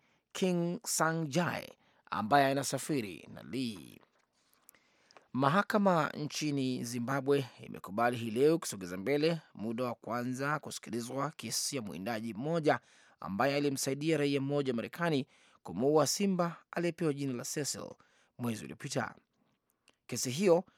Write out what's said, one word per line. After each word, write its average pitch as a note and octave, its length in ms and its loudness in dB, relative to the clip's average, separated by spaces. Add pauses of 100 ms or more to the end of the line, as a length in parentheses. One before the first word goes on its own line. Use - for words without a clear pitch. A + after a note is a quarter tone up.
(340)
King F3 540 0
Sang-jae, D#3+ 840 0 (420)
ambaye A2 360 4
anasafiri C3+ 880 -2
na A1+ 80 -16
Lee. D#2+ 580 -8 (1300)
Mahakama E3+ 760 4
nchini C3+ 760 -2
Zimbabwe C3 600 0 (140)
imekubali A#2 560 -2
hii A#2 140 -6
leo C#3+ 280 4
kusogeza F#2 380 -6
mbele D3 440 0 (140)
muda A2+ 300 -4
wa A#2+ 100 -4
kwanza B2+ 640 -4
kusikilizwa A#2+ 720 -6
kesi - 460 -6
ya B2+ 60 -4
mwindaji A2 520 -6
mmoja D3 460 2 (400)
ambaye A2+ 360 0
alimsaidia C#3+ 640 0
raia C#3+ 220 2
mmoja C#3 320 0
wa A#2+ 40 0
Marekani C3 500 0 (360)
kumuua C#3 440 4
simba F3+ 500 0 (140)
aliyepewa E3+ 420 -2
jina C#3 200 -4
la A#2+ 120 -6
Cecil - 460 -6 (480)
mwezi A2+ 260 -4
uliopita. A2+ 500 -6 (920)
Kesi B2 240 -4
hiyo F3 340 4 (120)